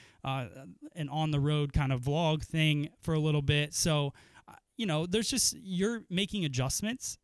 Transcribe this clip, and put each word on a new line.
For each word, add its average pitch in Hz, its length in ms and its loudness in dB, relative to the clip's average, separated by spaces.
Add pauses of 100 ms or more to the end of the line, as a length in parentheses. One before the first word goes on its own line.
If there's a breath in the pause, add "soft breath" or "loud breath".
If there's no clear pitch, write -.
(240 loud breath)
uh, 131 240 -4 (480)
an 147 140 -4
on 156 200 0
the 143 100 2
road 147 340 2
kind 135 200 2
of 123 80 0
vlog 156 420 0
thing 151 460 2 (120)
for 160 120 -2
a 156 60 2
little 151 240 2
bit. 147 320 0
So, 147 380 2 (340 loud breath)
uh, - 60 -20 (240)
you 226 100 -2
know, 160 180 0
there's 196 240 0
just, - 320 2
you're 196 480 -2
making 196 340 0
adjustments, 143 800 -2